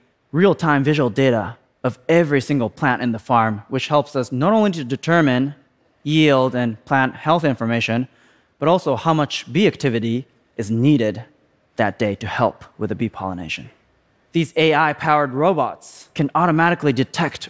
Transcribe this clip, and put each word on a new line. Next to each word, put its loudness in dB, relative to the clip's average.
real-time 2
visual 2
data 0
of -2
every 2
single -2
plant -2
in 0
the -4
farm, 0
which -4
helps 0
us -4
not 0
only 2
to -6
determine 0
yield 4
and -4
plant 0
health 0
information, -2
but 0
also 2
how 0
much -4
bee 2
activity -2
is -6
needed 0
that -2
day -2
to -10
help -2
with -4
the -6
bee -4
pollination. -10
These -2
A 4
I-powered 2
robots -2
can -2
automatically 2
detect -4